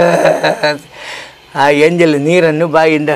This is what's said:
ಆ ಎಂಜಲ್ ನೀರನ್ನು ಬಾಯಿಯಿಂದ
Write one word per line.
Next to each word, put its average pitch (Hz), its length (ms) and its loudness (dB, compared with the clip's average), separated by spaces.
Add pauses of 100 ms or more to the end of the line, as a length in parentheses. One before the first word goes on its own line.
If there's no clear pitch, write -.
(1500)
ಆ 143 140 0
ಎಂಜಲ್ 156 520 2
ನೀರನ್ನು 165 480 0
ಬಾಯಿಯಿಂದ 156 480 0